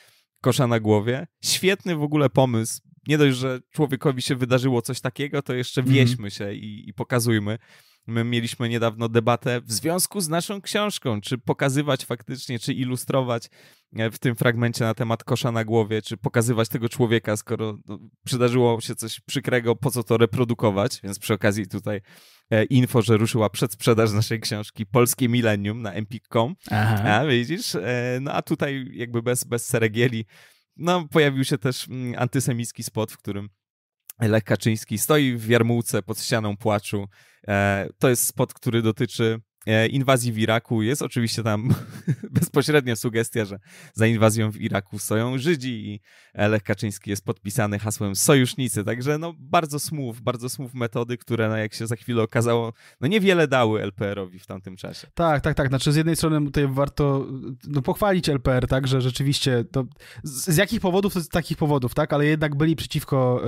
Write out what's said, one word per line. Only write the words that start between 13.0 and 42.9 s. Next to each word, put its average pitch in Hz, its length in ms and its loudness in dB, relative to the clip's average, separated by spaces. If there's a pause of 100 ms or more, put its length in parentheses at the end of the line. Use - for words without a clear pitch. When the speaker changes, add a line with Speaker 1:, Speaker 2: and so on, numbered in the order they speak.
Speaker 1:
e, 110 160 -2
w - 80 -18
tym 120 160 0
fragmencie 120 480 0
na 113 100 2
temat 113 300 -2
kosza 120 280 0
na 113 140 0
głowie, 110 360 2
czy 113 160 -10
pokazywać 113 520 0
tego 117 200 -2
człowieka, 113 480 2
skoro, 107 400 -6 (100)
no, 101 120 -12 (260)
przydarzyło 120 560 2
się 117 140 -8
coś - 240 -10
przykrego, 120 560 0
po 123 160 -2
co 120 120 -2
to 113 140 2
reprodukować, 113 840 2
więc 98 160 -10
przy - 140 -2
okazji 104 340 0
tutaj, 104 340 -6 (480)
e, 110 140 4
info, 127 380 4
że 107 160 4
ruszyła 107 320 2
przedsprzedaż 113 600 2
naszej 113 280 -2
książki 107 460 -8
Polskie 120 440 2
Millennium 110 520 0
na 107 120 -8
empik 107 340 -8
kropka 120 200 0
com. 185 80 -8 (160)
Speaker 2:
Aha. 107 440 2
Speaker 1:
A, 127 100 2
widzisz? 147 500 0
E, 123 460 -2
no 143 120 -6
a 175 80 0
tutaj 139 520 -4
jakby 117 280 -4
bez, 120 220 -2
bez 117 220 -4
ceregieli, 113 600 2 (520)
no, 175 340 0
pojawił 143 320 4
się 135 140 0
też, - 320 -4
mm, 123 280 -6
antysemicki 120 640 -2
spot, 110 280 -4
w - 60 -18
którym 101 320 -10 (680)
Lech 110 240 4
Kaczyński 110 540 0
stoi 139 380 2
w 113 140 -6
Jarmułce 117 540 2
pod 107 160 -8
ścianą 107 380 -2
płaczu. 104 500 -2 (400)
E, 101 400 2 (120)
to 143 100 4
jest 120 160 2
spot, - 280 -2
który 117 280 0
dotyczy, 113 600 0 (260)
e, 110 200 4
inwazji 123 460 2
w 107 60 -4
Iraku. 110 420 0
Jest 120 200 0
oczywiście 117 420 -2
tam 107 300 0 (280)
<laughs> - 300 -6
bezpośrednia 139 640 2